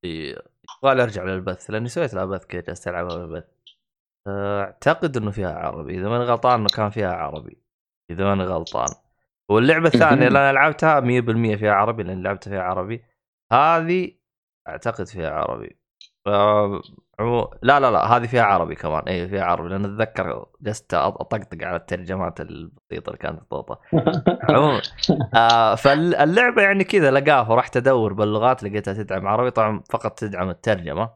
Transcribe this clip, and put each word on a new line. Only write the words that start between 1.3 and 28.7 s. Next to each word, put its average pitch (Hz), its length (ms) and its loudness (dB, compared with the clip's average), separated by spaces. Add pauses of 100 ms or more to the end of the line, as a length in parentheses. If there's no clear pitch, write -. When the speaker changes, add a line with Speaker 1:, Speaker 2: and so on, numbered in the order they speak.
Speaker 1:
لاني 110 180 -6
سويت 151 260 -4
لها 95 100 -4
بث 95 200 -8
كذا، 87 160 -10
جالس 87 280 -10
العبها 87 280 -6
بالبث. 82 280 -12 (840)
اعتقد 101 880 -4
انه 107 140 -4
فيها 95 240 -6
عربي، 82 440 -8
اذا 95 100 -4
ماني 120 160 -2
غلطان 120 360 2
انه 104 80 -2
كان 104 220 -4
فيها 101 220 -4
عربي، 76 500 -10 (480)
اذا 90 140 -4
ماني 98 200 0
غلطان. 85 440 -4 (640)
واللعبة 151 360 4
الثانية 147 300 6
Speaker 2:
مهم. 123 100 4
Speaker 1:
اللي 135 120 6
انا 139 140 6
لعبتها 147 480 4
مية 123 200 2
بالمية 113 360 0
فيها 104 160 2
عربي، 107 300 2
لان 92 200 -8
لعبتها 98 280 -6
فيها 95 120 -6
عربي. 95 420 -6 (480)
هذه 165 600 0 (560)
اعتقد - 380 -6
فيها 82 240 -8
عربي. 67 480 -6 (480)
ف-، 101 800 0 (120)
عمو-، 117 280 0 (140)
لا، 139 180 4
لا، 131 100 4
لا، 95 140 2
هذه 117 220 4
فيها 117 160 2
عربي 87 320 2
كمان. 78 340 -4
إيه، 90 180 -4
فيها 95 180 -4
عربي، 87 240 0
لأن 98 160 -4
أتذكر 98 640 -4 (140)
جلست 107 340 -8
أط-، - 20 2
أطقطق 85 680 -4
على 87 100 -4
الترجمات 90 640 -6
البسيطة 82 680 -12
اللي - 100 -12
كانت 80 220 -8
محطوطة. - 400 -12 (120)
Speaker 2:
<laughs> - 580 2
Speaker 1:
عموما، 139 300 4 (540)
آه، 117 400 6
فاللعبة 170 880 4
يعني 196 220 2
كذا 165 260 4
لقاها، 139 340 4
فرحت 117 320 0
أدور 120 360 2
باللغات، 107 500 0
لقيتها 101 320 -6